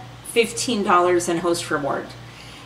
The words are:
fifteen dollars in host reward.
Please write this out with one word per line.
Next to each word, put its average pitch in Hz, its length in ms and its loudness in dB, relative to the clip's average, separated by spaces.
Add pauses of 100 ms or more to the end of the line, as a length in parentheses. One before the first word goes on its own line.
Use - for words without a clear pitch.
(240)
fifteen 220 600 0
dollars 180 440 4
in 170 100 0
host 175 320 0
reward. 143 360 -2 (580)